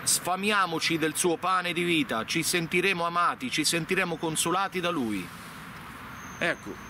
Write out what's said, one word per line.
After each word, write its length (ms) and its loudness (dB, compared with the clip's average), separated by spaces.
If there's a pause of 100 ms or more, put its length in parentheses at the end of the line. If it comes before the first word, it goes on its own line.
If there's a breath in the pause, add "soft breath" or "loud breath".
sfamiamoci 920 2
del 180 2
suo 220 4
pane 340 0
di 120 0
vita, 420 2
ci 180 0
sentiremo 600 2
amati, 440 0
ci 140 0
sentiremo 540 0
consolati 640 0
da 80 0
lui. 360 0 (1120)
Ecco. 380 -2 (140)